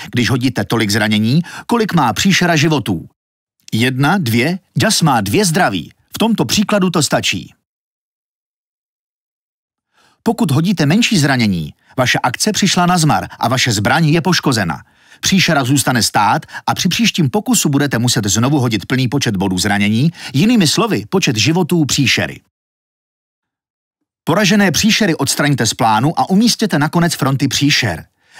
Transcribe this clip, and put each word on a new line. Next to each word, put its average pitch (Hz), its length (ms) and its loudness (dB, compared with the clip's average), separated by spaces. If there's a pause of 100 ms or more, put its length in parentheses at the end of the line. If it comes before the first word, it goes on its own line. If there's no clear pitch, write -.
(120)
když 120 180 0
hodíte 127 360 -2
tolik 113 240 -2
zranění, 107 520 0 (260)
kolik 226 260 0
má 127 200 2
příšera 175 420 2
životů. 135 540 -2 (640)
Jedna, 131 440 0
dvě, 139 420 0 (180)
ďas 190 240 0
má 135 200 2
dvě 104 240 0
zdraví. 147 460 0 (240)
V - 20 -14
tomto 208 280 0
příkladu 190 440 0
to 170 140 0
stačí. - 500 -4 (2750)
Pokud 226 280 0
hodíte 165 340 0
menší 196 340 2
zranění, 110 540 0 (240)
vaše - 220 0
akce 131 320 -2
přišla 185 340 0
na 180 120 2
zmar 123 300 0 (120)
a - 80 -2
vaše 127 240 0
zbraň 113 340 0
je 156 160 2
poškozena. 117 640 -2 (380)
Příšera 160 420 2
zůstane 127 400 0
stát 113 420 0 (220)
a 117 80 0
při - 140 -2
příštím 175 400 0
pokusu 208 400 0
budete 139 300 0
muset 120 260 0
znovu 120 340 0
hodit 117 260 -2
plný 131 220 -2
počet 120 300 -2
bodů 92 200 -2
zranění, 104 540 0 (220)
jinými 202 340 2
slovy 180 420 -2
počet 175 260 0
životů 165 500 0
příšery. - 560 -2 (1800)
Poražené 196 480 2
příšery 196 440 2
odstraňte 139 500 0
z - 80 -2
plánu 120 460 0
a - 100 0
umístěte 202 500 2
na 147 100 0
konec 170 240 0
fronty 135 340 -2
příšer. 135 580 -2 (340)